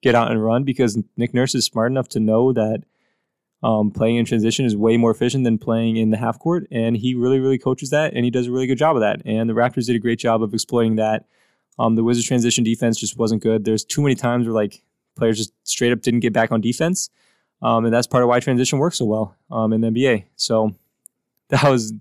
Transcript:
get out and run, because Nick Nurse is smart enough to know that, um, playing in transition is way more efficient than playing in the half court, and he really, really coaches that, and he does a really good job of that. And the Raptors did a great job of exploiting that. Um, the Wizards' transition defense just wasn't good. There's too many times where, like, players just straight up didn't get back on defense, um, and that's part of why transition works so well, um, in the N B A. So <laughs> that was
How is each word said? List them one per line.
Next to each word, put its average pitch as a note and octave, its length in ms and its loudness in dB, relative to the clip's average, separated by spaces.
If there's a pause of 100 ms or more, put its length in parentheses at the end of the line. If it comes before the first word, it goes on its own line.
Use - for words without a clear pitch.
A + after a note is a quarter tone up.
get B2 140 4
out A#2 160 4
and A2 120 0
run, A2+ 200 2
because B2 340 0 (200)
Nick A#2 160 -2
Nurse B2+ 220 0
is B2 100 0
smart A2+ 260 -2
enough C3 180 -2
to - 100 -4
know A2 340 4
that, A2 300 -2 (800)
um, G#2+ 280 2
playing A#2 260 0
in A#2 80 2
transition A2+ 400 0
is A2 120 0
way A2+ 200 4
more A#2 120 4
efficient B2 340 0
than A#2 140 2
playing A2+ 400 -2
in A2 140 2
the G#2+ 60 0
half A2+ 200 -4
court, E3+ 340 -4
and A#2 240 -2
he B2+ 200 -2
really, B2+ 240 2
really C3 180 0
coaches C3 320 -4
that, D3+ 240 0
and B2 100 -2
he B2 60 0
does B2 180 -2
a B2 40 -6
really B2+ 160 -2
good B2+ 100 0
job D3+ 180 2
of A#2+ 60 2
that. G#2+ 240 0
And A2+ 240 -2
the A2+ 40 -2
Raptors A#2 340 0
did A#2+ 80 0
a A#2 40 0
great A#2 200 -2
job A2+ 240 0
of G2+ 100 -6
exploiting A2+ 440 0
that. A2 280 -2 (540)
Um, A2+ 160 2
the A2+ 80 0
Wizards' A#2+ 240 0
transition A#2+ 360 0
defense A2+ 360 0
just - 180 -8
wasn't A2 240 0
good. A2 240 0
There's A2 180 -2
too - 180 -4
many C#3+ 140 2
times A#2+ 300 -2
where, A2+ 80 -4
like, G#2+ 300 -2 (340)
players A2+ 200 0
just A2 160 -8 (100)
straight - 280 -2
up A#2+ 100 -2
didn't A#2+ 180 0
get A2+ 140 0
back A2+ 180 2
on A2+ 100 0
defense, D#3+ 480 -2 (520)
um, A#2 240 2
and A2+ 80 2
that's A#2+ 140 2
part B2+ 140 2
of B2 80 2
why A#2+ 100 4
transition C3 400 0
works E3+ 180 -2
so C3+ 80 -2
well, G#2+ 300 -2 (140)
um, A2 240 -2
in A2 80 0
the A2+ 60 0
N A2 60 0
B B2+ 140 0
A. A2 180 0 (100)
So A2 400 -2 (380)
<laughs> - 360 -20
that C3 140 2
was A#2+ 380 2